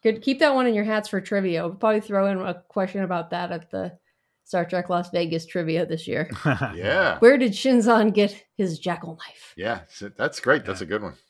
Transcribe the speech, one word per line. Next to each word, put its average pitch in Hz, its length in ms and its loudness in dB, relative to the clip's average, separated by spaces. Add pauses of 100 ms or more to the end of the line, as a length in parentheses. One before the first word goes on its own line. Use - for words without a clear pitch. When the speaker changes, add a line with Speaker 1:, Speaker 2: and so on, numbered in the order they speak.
Speaker 1:
Good. 220 200 2
Keep 269 180 0
that 294 140 6
one 254 120 4
in 233 80 2
your 208 100 0
hats 214 240 -2
for 190 120 -2
trivia. 190 460 -2
We'll 190 100 -6
probably 214 240 2
throw 202 260 0
in 196 120 0
a 185 160 -4 (140)
question 190 340 -4
about 175 280 -4
that 175 220 -4
at 165 180 -10
the 180 280 -8 (460)
Star 175 220 -2
Trek 180 240 -4
Las 175 200 -2
Vegas 165 360 -2
trivia 165 400 -2
this 160 200 -6
year. 147 300 -4
Speaker 2:
<laughs> - 80 -14 (300)
Speaker 3:
Yeah. 107 460 0
Speaker 1:
Where 254 180 8
did 233 140 2
Shinzon 220 600 4
get 202 320 0 (120)
his 175 220 -2
jackal 165 480 -8
knife? - 300 -20
Speaker 3:
Yeah, 95 320 -4
so 101 220 -14
that's - 300 -4
great. 139 260 2
That's 98 160 -6
Speaker 2:
Yeah. 90 40 -6
Speaker 3:
a - 20 -14
good 104 140 -2
one. 85 120 -10 (160)